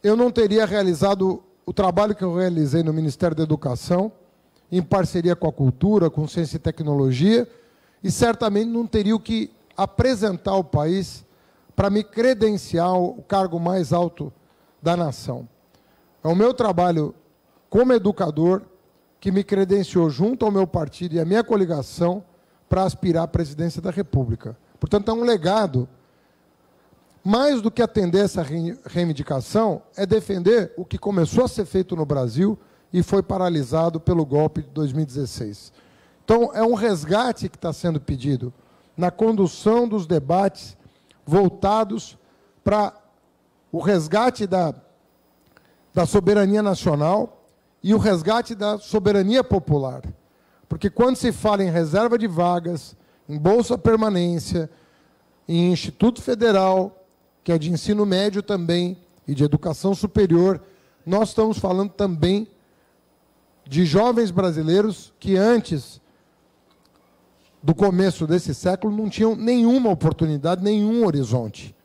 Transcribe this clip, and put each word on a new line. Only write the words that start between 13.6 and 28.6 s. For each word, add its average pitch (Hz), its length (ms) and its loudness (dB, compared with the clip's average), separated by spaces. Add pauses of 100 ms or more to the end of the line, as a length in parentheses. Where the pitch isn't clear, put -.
alto 170 360 -2 (520)
da 165 120 0
nação. 127 540 -6 (720)
É 156 60 -2
o 165 60 2
meu 220 180 4
trabalho 180 640 0 (540)
como 254 240 4
educador 185 720 2 (560)
que 196 120 -4
me 190 140 0
credenciou 190 680 2
junto 208 340 0
ao 214 60 2
meu 196 160 2
partido 165 480 -6
e 170 60 0
à 156 40 0
minha 208 200 0
coligação 180 800 -2 (440)
para 185 160 0
aspirar 170 400 -2
à 170 40 -8
presidência 165 540 -4
da 185 80 -6
República. 127 680 -4 (220)
Portanto, 202 320 0
é 220 40 0
um 233 80 -2
legado. 180 680 0 (1300)
Mais 247 380 2
do 214 100 -2
que 240 120 -2
atender 202 420 2
essa 190 180 -4
re-, 165 440 -6